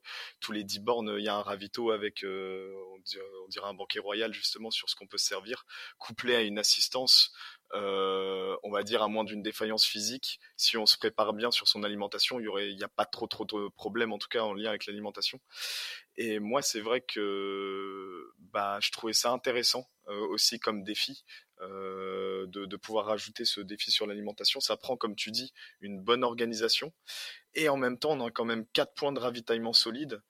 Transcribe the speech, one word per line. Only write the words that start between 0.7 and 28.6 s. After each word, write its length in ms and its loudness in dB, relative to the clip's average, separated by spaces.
bornes, 380 0
il 60 -2
y 60 0
a 60 2
un 60 0
ravito 500 -2
avec, 340 -2
euh, 480 -6
on 60 -18
dir-, 220 -10
on 20 -16
dirait 200 -6
un 60 -4
banquet 260 -6
royal 340 -2
justement 380 -4
sur 180 -4
ce 60 -2
qu'on 120 -16
peut 100 -12
se 80 2
servir, 400 -4
couplé 360 0
à 60 6
une 180 0
assistance, 760 6
euh, 920 0
on 80 -6
va 120 4
dire 180 4
à 60 4
moins 160 2
d'une 180 -6
défaillance 440 2
physique. 540 -2
Si 180 4
on 100 0
se 120 8
prépare 360 2
bien 160 0
sur 180 2
son 160 4
alimentation, 560 0
il 40 -4
y 40 -4
aurait, 220 0
il 80 -6
y 60 -6
a 60 -4
pas 160 2
trop, 220 -4
trop 180 -6
de 240 -2
problèmes 420 0
en 60 -2
tout 120 -6
cas 120 2
en 120 2
lien 160 -2
avec 160 -2
l'alimentation. 540 -4
Et 220 0
moi, 220 2
c'est 200 0
vrai 200 2
que, 1400 -4
bah, 440 -2
je 100 0
trouvais 220 -4
ça 180 4
intéressant, 580 0
euh, 200 -4
aussi 320 2
comme 240 -2
défi, 420 -4
euh, 880 -6
de, 180 -8
de 120 -8
pouvoir 300 -2
rajouter 360 -2
ce 160 0
défi 320 -4
sur 160 2
l'alimentation. 540 -2
Ça 160 2
prend, 180 -2
comme 200 -2
tu 160 -4
dis, 200 -4
une 180 -8
bonne 240 4
organisation. 720 2
Et 140 4
en 80 6
même 240 2
temps, 120 4
on 140 2
a 60 -4
quand 140 0
même 220 0